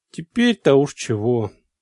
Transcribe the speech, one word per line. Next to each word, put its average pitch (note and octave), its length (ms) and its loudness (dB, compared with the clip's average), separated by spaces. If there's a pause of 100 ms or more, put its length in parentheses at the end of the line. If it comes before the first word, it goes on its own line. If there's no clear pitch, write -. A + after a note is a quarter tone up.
(120)
"Теперь-то G3+ 640 0
уж C#3 180 2
чего", A2+ 580 -4 (300)